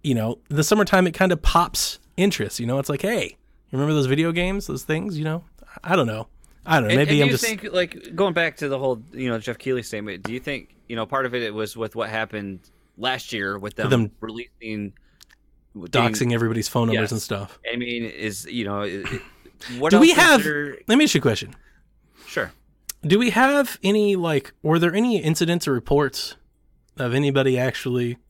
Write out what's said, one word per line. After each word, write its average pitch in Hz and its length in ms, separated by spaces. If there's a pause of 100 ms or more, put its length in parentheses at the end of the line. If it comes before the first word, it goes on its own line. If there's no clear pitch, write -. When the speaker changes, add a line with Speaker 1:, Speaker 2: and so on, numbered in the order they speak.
Speaker 1:
You 135 120
know, 113 220 (120)
the 147 120
summertime, 190 440
it 170 80
kinda 180 240
pops - 600 (200)
interest, 175 420
you 117 60
know? 131 120
It's 139 120
like, 143 100
"Hey, 196 380 (320)
you 131 80
remember 151 160
those 143 120
video 156 260
games, 185 340
those - 160
things?" 165 340
You 151 80
know? 160 200 (380)
I 170 140
don't 135 100
know. 110 220 (380)
I 165 80
don't 139 100
know. 107 60
Speaker 2:
And, - 80
Speaker 1:
Maybe 147 140
Speaker 2:
and 147 100
Speaker 1:
I'm 139 60
Speaker 2:
do 120 40
you - 60
Speaker 1:
just - 60
Speaker 2:
think, 220 280
like, 175 420
going 185 200
back 165 240
to 147 100
the 135 100
whole, 127 240 (100)
you 127 180
know, 113 80
Jeff 113 180
Keighley 127 260
statement, 104 420
do 110 80
you 127 80
think, 135 340 (140)
you 117 80
know, 110 100
part 135 180
of 123 100
it 113 200
was 107 200
with 110 220
what 110 140
happened 104 500 (380)
last 123 340
year 101 260
with 101 180
them 110 100
Speaker 1:
With 123 40
them 113 200 (100)
Speaker 2:
releasing, 110 720 (840)
with 92 160
Speaker 1:
doxing 117 300
Speaker 2:
being 120 140
Speaker 1:
everybody's 113 340
phone 117 200
numbers 110 240
and 110 40
Speaker 2:
Yes. 107 80
Speaker 1:
stuff. 101 340 (140)
Speaker 2:
I 120 40
mean, 120 280
is, 101 400
you 117 220
know, 101 160
it, 101 280
it, - 120 (560)
what 147 120
Speaker 1:
Do 202 60
Speaker 2:
else 240 80
Speaker 1:
we 339 80
Speaker 2:
is 302 60
Speaker 1:
have, 311 260
Speaker 2:
there? 147 320 (100)
Speaker 1:
let 233 120
me 302 60
ask - 100
you 160 60
a - 20
question. - 320 (720)
Speaker 2:
Sure. 104 260 (540)
Speaker 1:
Do 180 120
we 240 120
have 269 520
any, 202 320
like, 165 380 (100)
were 156 160
there 170 160
any 226 280
incidents 165 440
or 143 60
reports 139 640 (640)
of 123 160
anybody 135 440
actually 123 600 (100)